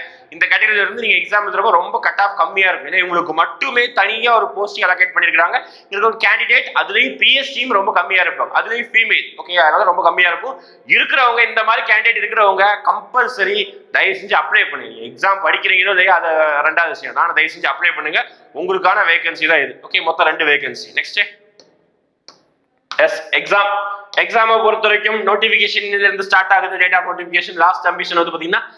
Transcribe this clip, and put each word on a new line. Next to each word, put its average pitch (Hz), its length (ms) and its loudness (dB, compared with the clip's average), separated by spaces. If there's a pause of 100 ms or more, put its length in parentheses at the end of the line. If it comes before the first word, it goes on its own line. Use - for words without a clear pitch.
(340)
இந்த 170 160 -2
கேட்டகரியில 202 340 2
இருந்து 220 200 -4
நீங்க 202 160 2
எக்ஸாம் 208 260 -2
எழுதுறப்ப 196 320 0
ரொம்ப 185 180 -2 (100)
கட் - 180 0
ஆஃப் 202 160 -2
கம்மியா 190 300 2
இருக்கும். 147 200 -6
ஏன்னா 185 120 0
இவங்களுக்கு 170 380 -2
மட்டுமே 240 420 -2 (180)
தனியா 226 380 0
ஒரு 202 80 0 (100)
போஸ்டிங் 202 300 -4
அலோகேட் 180 280 0
பண்ணிருக்காங்க. 175 440 2 (340)
இதுல 202 180 0
ஒரு 214 160 -4
கேண்டிடேட், 226 420 0 (120)
அதுலயும் 240 420 -2
பி 233 80 4 (100)
எஸ் 262 140 -6
சியும் 247 240 -2
ரொம்ப 196 200 0
கம்மியா 180 280 2
இருப்பாங்க, 143 340 -4
அதுலயும் 226 320 -4
ஃபீமேல். 214 340 2 (140)
ஓகே, 175 240 -8
அதனால 175 260 4
ரொம்ப 180 180 0
கம்மியா 180 260 2
இருக்கும். 247 200 -8 (420)
இருக்கிறவங்க, 247 540 2
இந்த 220 200 -2
மாதிரி 247 200 0
கேண்டிடேட் 220 320 2
இருக்கிறவங்க 202 440 2 (240)
கம்பல்சரி 208 680 -2 (380)
தயவு 180 240 0
செஞ்சு 196 220 0
அப்ளை 196 220 2 (100)
பண்ணுங்க. 117 220 -12 (140)
எக்ஸாம் 180 380 -2
படிக்கிறீங்களோ 190 480 0
இல்லையோ, 185 240 4
அதை 165 100 -2 (380)
ரெண்டாவது 160 280 -2
விஷயம். 127 240 -8
நானும் 165 200 0
தயவு 160 160 -2
செஞ்சு 170 180 -2
அப்ளை 170 240 -2
பண்ணுங்க, 156 240 -2 (400)
உங்களுக்கான 185 500 2
வேகன்சி 160 420 0
தான் 143 120 2
இது. 123 80 -10 (140)
ஓகே, 180 220 -2
மொத்தம் 160 220 2
ரெண்டு 156 200 -2
வேகன்சி. 135 360 -4 (120)
நெக்ஸ்ட், 208 200 -4 (1700)
எஸ், 156 280 0 (200)
எக்ஸாம். 202 340 0 (500)
எக்ஸாமை 220 400 2
பொறுத்த 220 260 2
வரைக்கும் 214 300 0 (100)
நோட்டிஃபிகேஷன் 208 600 0
இதுல 202 200 2
இருந்து 196 200 -2
ஸ்டார்ட் 190 260 4
ஆகுது. 185 260 0
டேட் 180 180 4
ஆஃப் 180 120 -2
நோட்டிஃபிகேஷன், 175 540 -6
லாஸ்ட் 180 220 2
சப்மிஷன் 180 340 -2
வந்து 170 140 0
பாத்தீங்கன்னா 170 280 -4 (160)